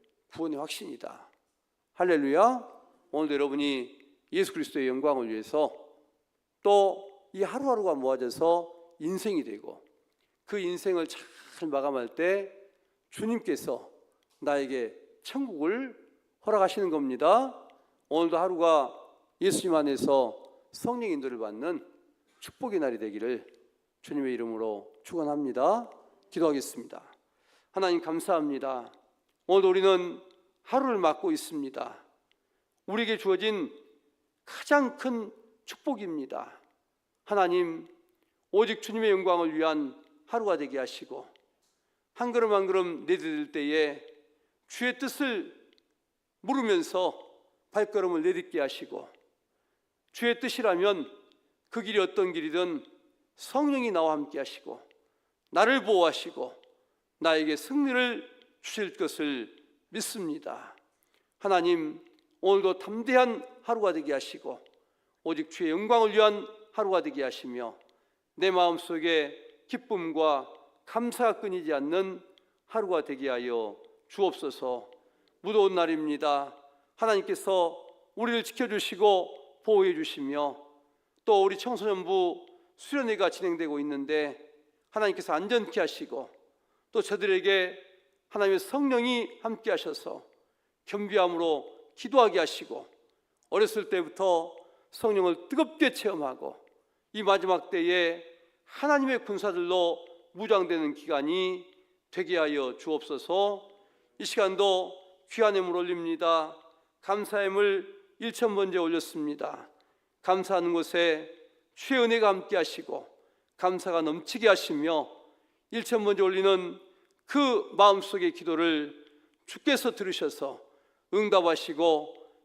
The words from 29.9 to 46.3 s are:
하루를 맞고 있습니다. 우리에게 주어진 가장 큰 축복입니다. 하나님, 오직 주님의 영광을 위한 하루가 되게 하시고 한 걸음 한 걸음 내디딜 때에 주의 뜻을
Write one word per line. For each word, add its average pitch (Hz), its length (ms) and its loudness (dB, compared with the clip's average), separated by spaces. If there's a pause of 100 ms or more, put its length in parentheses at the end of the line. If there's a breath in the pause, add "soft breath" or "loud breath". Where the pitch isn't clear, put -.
하루를 247 380 0
맞고 165 340 2
있습니다. 135 720 -8 (800)
우리에게 214 320 -2
주어진 196 560 -2 (720)
가장 277 500 0
큰 220 380 -6 (320)
축복입니다. 180 960 -8 (640)
하나님, 175 640 0 (640)
오직 214 320 2
주님의 220 260 0
영광을 175 460 2
위한 156 440 -2 (280)
하루가 208 300 -2
되게 139 200 -8
하시고 127 500 -10 (840)
한 240 180 -4
걸음 226 220 2
한 196 140 2
걸음 180 380 -2
내디딜 151 460 -2
때에 151 540 -2 (640)
주의 247 320 -4
뜻을 254 540 -4 (880)